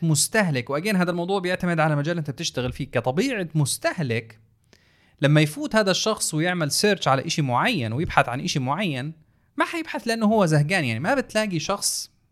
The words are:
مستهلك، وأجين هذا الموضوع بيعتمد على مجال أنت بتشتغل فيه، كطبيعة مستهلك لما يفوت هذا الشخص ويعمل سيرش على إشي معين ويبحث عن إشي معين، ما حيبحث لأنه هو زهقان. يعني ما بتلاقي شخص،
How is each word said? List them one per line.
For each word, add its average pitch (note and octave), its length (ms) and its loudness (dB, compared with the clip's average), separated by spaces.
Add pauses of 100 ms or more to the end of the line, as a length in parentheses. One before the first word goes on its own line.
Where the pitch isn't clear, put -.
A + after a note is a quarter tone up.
مستهلك، D#3 680 2
وأجين E3+ 260 0
هذا F3+ 160 2
الموضوع F#3+ 280 0
بيعتمد F3+ 400 0
على D#3 160 4
مجال D3+ 220 0
أنت D3 120 -4
بتشتغل B2+ 420 -4
فيه، - 200 -8
كطبيعة F3+ 640 0
مستهلك C#3 840 -2 (840)
لما D3+ 200 6
يفوت A3 340 0
هذا G3+ 160 4
الشخص - 420 -2
ويعمل E3 380 -2
سيرش - 360 0
على C3+ 180 2
إشي D#3+ 160 -2
معين C3+ 520 0
ويبحث C#3 360 0
عن B2+ 120 -6
إشي E3 180 -4
معين، C#3+ 540 -4 (440)
ما D#4+ 80 0
حيبحث D#4 420 -8
لأنه A3+ 180 0
هو G#3 200 4
زهقان. D#3 400 2
يعني A2+ 140 -2
ما G#3 160 0
بتلاقي G#3+ 440 -2
شخص، - 520 -4 (200)